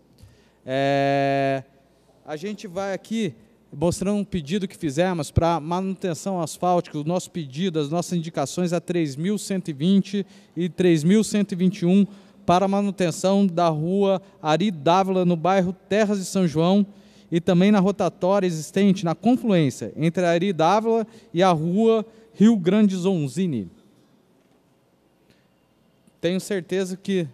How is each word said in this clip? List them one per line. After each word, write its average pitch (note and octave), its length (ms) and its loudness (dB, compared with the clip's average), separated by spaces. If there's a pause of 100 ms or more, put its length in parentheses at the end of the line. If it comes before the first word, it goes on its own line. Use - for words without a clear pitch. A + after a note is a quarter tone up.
(640)
É, C#3 960 0 (640)
a D3+ 100 -12
gente G3 300 -12
vai G3 300 -8
aqui G#3 400 -6 (360)
mostrando F3+ 460 -2
um G3+ 60 -2
pedido F3 440 -6
que - 80 -12
fizemos E3 540 -2
para E3 300 2
manutenção F3+ 840 -6
asfáltica, F3 560 -2
o D3 60 -6
nosso E3+ 260 -4
pedido, D#3+ 500 -4
as C#3+ 120 -2
nossas F3 260 -2
indicações E3 560 -4
é E3+ 60 0
três E3 360 -4
mil F#3 220 -4
cento G3 300 -6
e E3 60 -6
vinte F#3+ 520 0 (300)
e F3 120 -4
três E3 360 2
mil G3+ 200 4
cento G#3 280 -2
e G3 40 -6
vinte F3+ 260 0
e E3+ 40 -2
um F#3 220 4 (360)
para F3+ 220 2
a - 20 0
manutenção G3 760 0
da E3+ 240 2
rua F#3 500 0 (220)
Ari D#3+ 300 0
Dávila, F#3 520 2
no F3 120 4
bairro F3+ 360 0 (160)
Terras G#3 300 0
de F#3 80 -6
São F#3 220 0
João, F3 400 2 (440)
e E3+ 80 0
também F#3 320 4
na G#3 80 4
rotatória F#3+ 680 0
existente F3+ 580 0
na E3 80 0
confluência F3 800 0
entre E3+ 300 0
a E3+ 60 2
Ari F3 220 0
Dávila G#3+ 520 2 (260)
e E3+ 120 2
a F#3+ 80 6
rua G3+ 520 2 (300)
Rio A3 240 6
Grande F#3+ 380 2
Zonzini. D#3 760 -4 (2500)
Tenho F3+ 220 -2
certeza F#3 560 -6
que, F#3 360 -4